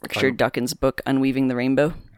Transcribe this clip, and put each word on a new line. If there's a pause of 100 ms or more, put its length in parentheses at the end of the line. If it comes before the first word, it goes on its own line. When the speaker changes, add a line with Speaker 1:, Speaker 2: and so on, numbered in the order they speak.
Speaker 1:
Richard
Speaker 2:
Un-
Speaker 1:
Dawkins'
book,
Unweaving
the
Rainbow. (240)